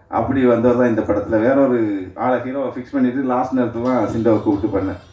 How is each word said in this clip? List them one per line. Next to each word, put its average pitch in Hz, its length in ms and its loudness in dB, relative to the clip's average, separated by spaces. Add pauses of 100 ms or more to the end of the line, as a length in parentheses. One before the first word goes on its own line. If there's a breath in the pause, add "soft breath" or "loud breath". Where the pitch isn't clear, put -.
அப்படி 127 380 0
வந்தவர் 120 320 4
தான் 123 120 4
இந்த 107 120 0
படத்துல. 104 380 0
வேற 127 160 2
ஒரு 110 600 0
ஆளை 120 240 -2
ஹீரோவை 131 320 -6
ஃபிக்ஸ் 127 200 -12
பண்ணிட்டு 131 320 0
லாஸ்ட் 127 340 -2
நேரத்துல 117 260 -2
தான் 123 240 0
சிண்டோவை 110 360 2
கூப்பிட்டு 101 340 0
பண்ணேன் 95 220 -4 (140)